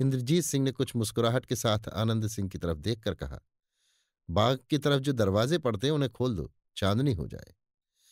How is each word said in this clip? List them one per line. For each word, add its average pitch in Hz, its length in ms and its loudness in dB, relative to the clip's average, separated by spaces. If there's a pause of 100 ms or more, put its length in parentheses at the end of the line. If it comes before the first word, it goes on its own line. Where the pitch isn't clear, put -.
इंद्रजीत 135 440 2
सिंह 135 200 0
ने 135 80 0
कुछ 123 240 -4
मुस्कुराहट 117 500 0
के 123 100 -2
साथ 107 320 0
आनंद 110 400 -2
सिंह 101 200 -4
की 92 100 -8
तरफ 82 180 -2
देखकर 101 380 -4
कहा, 67 260 -10 (880)
"बाग 113 280 2 (120)
की 151 80 2
तरफ 143 220 2
जो 139 120 0
दरवाजे 113 460 2
पड़ते 123 280 -2
हैं, 151 80 2
उन्हें 143 180 0
खोल 123 240 -2
दो, 73 160 -6 (240)
चांदनी 113 360 2
हो 73 160 -4
जाए।" - 260 -14 (580)